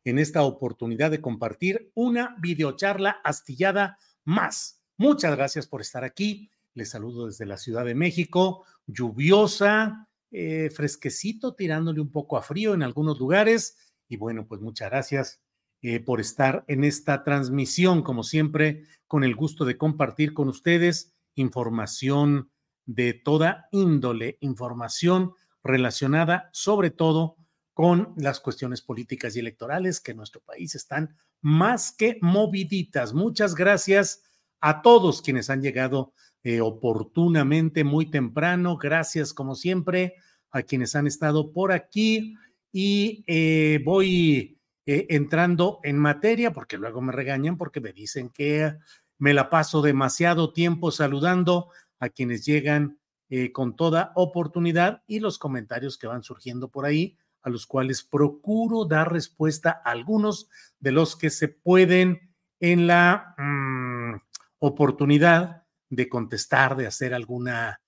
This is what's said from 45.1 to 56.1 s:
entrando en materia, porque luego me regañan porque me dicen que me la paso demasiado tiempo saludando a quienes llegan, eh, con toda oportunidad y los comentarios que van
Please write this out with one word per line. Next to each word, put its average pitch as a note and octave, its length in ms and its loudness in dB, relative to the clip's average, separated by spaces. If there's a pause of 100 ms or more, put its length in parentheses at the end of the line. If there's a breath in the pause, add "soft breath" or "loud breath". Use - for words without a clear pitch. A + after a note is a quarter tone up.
entrando E3+ 720 2
en C#3+ 160 0
materia, G3+ 520 2
porque B2 260 -12
luego A2+ 240 -8
me C3 120 -4
regañan C#3 420 -4
porque D#3 240 -10
me G#2+ 140 -12
dicen A2+ 360 -10
que D3+ 460 -2 (460 soft breath)
me C#3+ 120 6
la C#3 160 4
paso D#3 320 2
demasiado D3+ 720 2
tiempo E3+ 380 0
saludando F3 800 0 (280 soft breath)
a B2+ 80 -6
quienes A#2+ 380 -6
llegan, D3 540 0 (280)
eh, B2+ 240 -4
con B2 240 -4
toda E3 400 0
oportunidad F3 920 0
y G#3+ 120 -6
los G#3+ 180 -4
comentarios B2 600 -8
que - 100 -12
van A#2 160 -10